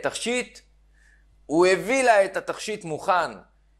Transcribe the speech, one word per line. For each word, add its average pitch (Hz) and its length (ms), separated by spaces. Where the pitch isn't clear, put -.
תכשיט, 233 560
הוא 165 200
הביא 190 380
לה 214 200
את 190 120
התכשיט 202 480
מוכן, 165 460